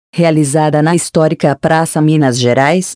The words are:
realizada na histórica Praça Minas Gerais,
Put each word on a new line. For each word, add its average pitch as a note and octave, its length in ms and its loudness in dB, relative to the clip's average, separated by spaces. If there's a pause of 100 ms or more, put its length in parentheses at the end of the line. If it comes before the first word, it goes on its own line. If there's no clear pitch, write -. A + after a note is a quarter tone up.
(140)
realizada D3+ 680 0
na E3 120 0
histórica D#3+ 640 0
Praça D#3+ 440 -2
Minas D3+ 360 0
Gerais, C3+ 580 0